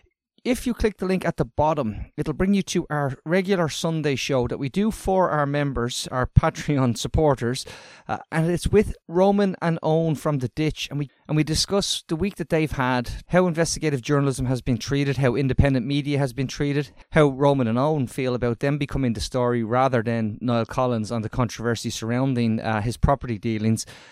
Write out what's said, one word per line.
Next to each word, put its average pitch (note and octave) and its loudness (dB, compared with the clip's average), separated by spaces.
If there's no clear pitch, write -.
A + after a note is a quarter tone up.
if A#3+ -2
you A#3+ -2
click A3 0
the - -6
link F#3 0
at E3 -2
the D#3+ 0
bottom, C#3+ -2
it'll - -4
bring F#3+ 2
you G3 2
to - -2
our C#3+ -2
regular F3+ 2
Sunday D3+ -2
show B2 0
that - -6
we C#3 -4
do G#3 0
for F#3+ 0
our D3 2
members, C#3 -2
our B2+ -2
Patreon C3+ 2
supporters, C3 0
uh, - -2
and D#3+ 2
it's F3 -2
with - 2
Roman G3 4
and E3 0
Owen D#3+ 2
from D3 -2
The B2 -2
Ditch, - -4
and C#3+ -6
we, D3 -6
and D3+ 0
we D3+ 0
discuss D#3+ -2
the E3 -2
week F#3+ -4
that E3+ -8
they've D#3 0
had, B2+ 0
how F3+ 4
investigative D#3 0
journalism C#3 0
has B2 -2
been A#2+ 0
treated, C#3 -2
how B2+ 2
independent C3 2
media C#3+ 0
has C3+ 0
been C3 -4
treated, C#3+ -2
how D3+ 6
Roman C3+ 2
and A2+ 0
Owen C#3+ 0
feel B2+ -2
about A#2+ -2
them C#3+ 0
becoming C3+ -2
the G#2 -4
story A#2+ 0
rather B2 2
than A2 -2
Niall A#2 0
Collins A#2+ -2
on A#2 -2
the G#2+ -6
controversy A#2 -2
surrounding, A#2+ 0
uh, A2 -2
his A2+ -4
property C3 0
dealings. A2 0